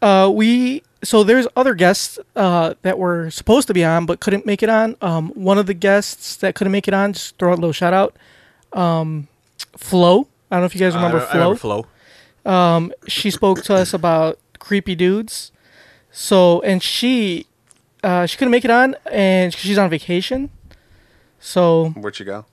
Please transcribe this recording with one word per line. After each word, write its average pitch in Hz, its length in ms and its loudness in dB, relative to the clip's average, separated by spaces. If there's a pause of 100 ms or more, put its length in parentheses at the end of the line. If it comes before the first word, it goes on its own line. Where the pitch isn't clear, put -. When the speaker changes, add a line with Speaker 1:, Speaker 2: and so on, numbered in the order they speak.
Speaker 1:
Uh, 196 320 4
we, 247 480 0 (200)
so 214 200 2
there's 233 240 4 (100)
other 254 180 2
guests, 180 440 0 (180)
uh, 175 460 0
that 185 160 -2
were 170 320 -4
supposed 247 380 2
to 208 60 0
be 175 100 2
on 165 220 2
but 170 140 -4
couldn't 196 240 -4
make 208 180 -2
it 214 60 2
on. 220 320 0
Um, 165 300 -4
one 196 280 0
of 202 80 0
the 202 80 -4
guests 196 640 -2
that - 180 -4
couldn't 190 180 -2
make 202 160 -2
it 196 60 0
on, 196 200 0
just - 240 -14
throw 180 140 2
out 175 60 0
a - 20 -4
little 165 120 -2
shout 175 220 -2
out. 196 220 0 (560)
Um, 160 560 -2 (480)
Flo. 185 500 4 (240)
I 185 60 -2
don't 180 60 0
know 180 40 0
if 175 80 -6
you 180 60 -4
guys 185 140 2
Speaker 2:
I 165 40 -4
Speaker 1:
remember 170 200 0
Speaker 2:
re-, 151 120 -2
I - 40 -6
remember 175 220 2
Speaker 1:
Flo. 110 300 -6 (580)
Speaker 2:
Flo. 196 80 0
Speaker 1:
Um, 170 400 2 (140)
she - 240 -4
spoke 190 320 0
to 202 120 -2
us 185 200 0
about 160 440 0 (200)
creepy 196 360 -4
dudes. 190 580 -4 (580)
So, 180 520 2
and 190 200 -2
she, 226 640 -2 (580)
uh, 180 220 0
she - 120 -6
couldn't 254 140 0
make 247 120 2
it 240 60 2
on, 262 240 4 (160)
and 190 440 2
she's 196 240 -2
on 190 120 2
vacation. 185 600 -6 (880)
So 165 520 2
Speaker 3:
Where'd 104 260 -10
she 98 80 -14
go? 101 280 -10